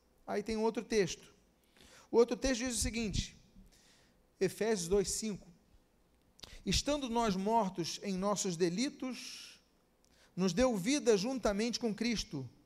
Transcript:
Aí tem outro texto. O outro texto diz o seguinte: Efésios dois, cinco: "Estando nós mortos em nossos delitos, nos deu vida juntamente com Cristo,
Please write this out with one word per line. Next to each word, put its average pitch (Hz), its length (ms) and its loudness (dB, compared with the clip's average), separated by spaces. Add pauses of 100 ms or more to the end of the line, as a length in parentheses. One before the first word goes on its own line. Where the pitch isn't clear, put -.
(260)
Aí 208 180 -2
tem 220 140 -4
outro 220 260 0
texto. - 500 0 (800)
O 208 60 2
outro 240 200 6
texto 254 240 0
diz 254 140 -2
o 202 60 0
seguinte: 220 540 -2 (1040)
Efésios 196 480 0
dois, 190 240 2
cinco: 208 360 -6 (1160)
"Estando 269 440 0
nós 226 260 2
mortos 190 680 0
em 196 140 -2
nossos 190 400 0
delitos, 214 1000 -4 (760)
nos 180 180 2
deu 247 220 4
vida 220 420 2
juntamente 220 640 -2
com 226 140 -2
Cristo, 180 560 -4 (160)